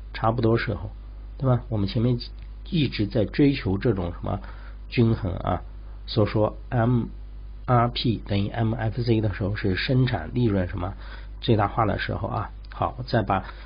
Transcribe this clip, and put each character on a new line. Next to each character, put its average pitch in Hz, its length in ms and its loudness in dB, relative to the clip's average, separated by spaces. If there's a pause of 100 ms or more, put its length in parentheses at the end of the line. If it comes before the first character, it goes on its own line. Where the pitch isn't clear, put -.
(120)
差 - 180 2
不 117 120 0
多 113 160 6
时 104 160 -2
候， 98 160 -6 (480)
对 135 100 2
吧？ 120 220 4
我 110 80 0
们 98 100 2
前 110 140 0
面 120 160 4 (500)
一 - 180 2
直 107 200 0
在 104 180 2
追 139 300 4
求 98 240 0
这 113 160 2
种 87 180 -2
什 - 100 -8
么 98 160 -2 (520)
均 113 240 4
衡 90 180 -2
啊， 90 300 -2 (440)
所 110 180 4
以 95 40 0
说 107 260 2 (140)
M 120 360 4 (600)
R 120 240 4
P 120 380 0
等 101 120 0
于 101 100 0
M 113 260 0
F 110 280 -2
C 110 200 4
的 104 100 2
时 - 100 -4
候 101 140 0
是 95 180 2
生 127 320 2
产 87 280 -2
利 123 100 2
润 98 240 4
什 95 100 -6
么 90 140 -4 (480)
最 117 160 4
大 101 100 4
化 113 200 2
的 95 120 0
时 104 160 -2
候 98 140 -2
啊。 107 220 -4 (220)
好， - 240 -2 (100)
再 117 140 2
把， 98 240 2 (220)